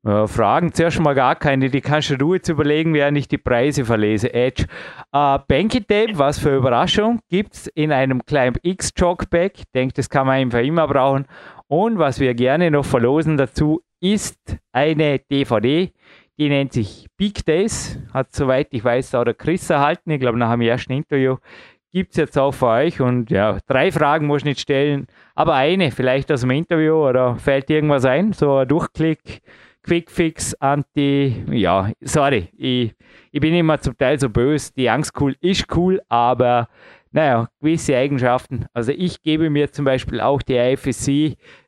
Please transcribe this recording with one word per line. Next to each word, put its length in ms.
Äh, 220
Fragen 460
zuerst 260
mal 160
gar 200
keine. 340
Die 100
kannst 300
du 240
jetzt 160
überlegen, 440
während 240
ich 120
die 80
Preise 480
verlese. 480
Edge. 320
Äh, 340
Banky 340
Tape, 380
was 200
für 180
Überraschung, 720
gibt's 380
in 260
einem 320
kleinen 380
X-Jog-Bag. 920
Ich 180
denk, 200
das 160
kann 180
man 140
einfach 180
immer 300
brauchen. 360
Und 320
was 200
wir 140
gerne 360
noch 140
verlosen 540
dazu, 440
ist 560
eine 460
D 260
V 160
D. 320
Die 120
nennt 240
sich 420
Big 300
Days. 520
Hat, 200
soweit 380
ich 120
weiß, 320
auch 80
der 120
Chris 340
erhalten. 420
Ich 80
glaub, 160
nach 160
dem 100
ersten 300
Interview 460
gibt's 240
jetzt 200
auch 140
für 160
euch. 320
Und 320
ja, 360
drei 220
Fragen 380
muss 120
ich 60
nicht 140
stellen, 480
aber 200
eine 380
vielleicht 380
aus 120
dem 100
Interview 560
oder 300
fällt 320
dir 60
irgendwas 280
ein? 300
So 240
ein 100
Durchklick, 720
Quickfix, 760
Anti-, 920
ja, 380
sorry, 480
ich, 380
ich 80
bin 120
immer 280
zum 160
Teil 200
so 120
böse. 460
Die 140
Angst 300
cool 220
ist 340
cool, 320
aber 600
naja, 360
gewisse 380
Eigenschaften. 760
Also 200
ich 280
gebe 280
mir 240
zum 100
Beispiel 380
auch 200
die 140
I 160
F 160
S 160
C 320